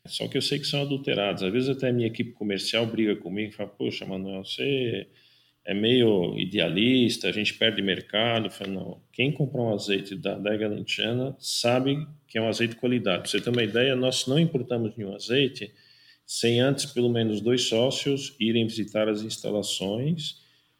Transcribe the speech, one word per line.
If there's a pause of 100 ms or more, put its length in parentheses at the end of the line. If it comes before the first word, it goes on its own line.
só
que
eu
sei
que
são
adulterados.
Às
vezes
até
a
minha
equipe
comercial
briga
comigo
e
fala,
"Poxa,
Manuel,
você (600)
é
meio
idealista,
a
gente
perde
mercado."
Eu
falo,
"Não, (120)
quem
comprar
um
azeite
da
Adega
Atlantiana
sabe (220)
que
é
um
azeite
de
qualidade."
Pra
você
ter
uma
ideia,
nós
não
importamos
nenhum
azeite (540)
sem
antes
pelo
menos
dois
sócios
irem
visitar
as
instalações. (380)